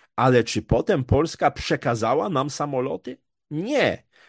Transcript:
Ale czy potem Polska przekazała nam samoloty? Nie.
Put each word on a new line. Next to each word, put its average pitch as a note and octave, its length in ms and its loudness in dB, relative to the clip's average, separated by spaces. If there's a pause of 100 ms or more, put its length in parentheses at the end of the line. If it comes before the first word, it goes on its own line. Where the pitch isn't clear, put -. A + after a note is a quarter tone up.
(160)
Ale B2 280 6
czy - 180 -4
potem C3 420 0
Polska D#3 460 0
przekazała C3 800 -2
nam C#3+ 220 0
samoloty? C#3+ 680 -6 (320)
Nie. F3 520 0 (260)